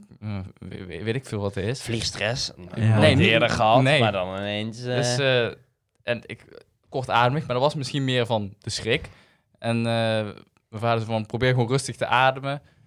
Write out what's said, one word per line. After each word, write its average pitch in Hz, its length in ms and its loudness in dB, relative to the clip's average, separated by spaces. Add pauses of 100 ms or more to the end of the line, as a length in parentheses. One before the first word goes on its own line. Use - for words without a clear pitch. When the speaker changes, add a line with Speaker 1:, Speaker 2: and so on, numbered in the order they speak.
(200)
Speaker 1:
"Hm, 101 220 -6 (160)
we-, 92 280 -12
we-, 85 160 -10
weet 110 120 -2
ik 131 120 -6
veel 107 140 -6
wat 101 140 -4
het 95 100 -4
is." 123 180 -6
Speaker 2:
Vliegstress. 113 680 -4 (220)
Speaker 3:
Ja. 110 240 4
Speaker 1:
Nee, 156 180 6
niet, 104 100 4
Speaker 2:
Eerder 113 240 4
gehad, 113 320 6
Speaker 1:
nee. 135 180 4
Speaker 2:
maar 107 120 4
dan 95 240 -4
ineens, 107 480 -6
eh, 123 120 -2
Speaker 1:
Dus, 123 220 0
eh, 127 260 2 (580)
en 120 240 -4
ik, - 380 -16 (240)
kortademig, 127 580 0
maar 123 80 -2
dat 127 100 0
was 151 100 2
misschien 139 300 -4
meer 127 220 0
van 104 320 -2
de - 120 -12
schrik. - 380 -4 (500)
En, 117 180 -4
eh, 117 60 -2 (840)
mijn 110 140 -12
vader 117 180 0
zei 110 120 -4
van, 110 140 -2
"Probeer 127 240 0
gewoon 123 180 2
rustig 135 280 -2
te - 100 -4
ademen." 135 560 2 (240)